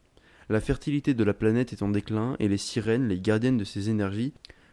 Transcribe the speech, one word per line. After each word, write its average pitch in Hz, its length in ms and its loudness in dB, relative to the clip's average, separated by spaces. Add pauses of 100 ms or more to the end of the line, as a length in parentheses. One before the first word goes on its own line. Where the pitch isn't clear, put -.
(480)
La 107 140 2
fertilité 143 520 0
de 113 120 2
la 101 80 4
planète 113 400 2
est 101 100 -6
en 101 60 0
déclin 107 500 -2
et 107 80 2
les 101 100 4
sirènes, 113 520 0
les 92 100 0
gardiennes 110 380 0
de 101 80 -2
ces 101 240 -4
énergies, 107 440 -2 (400)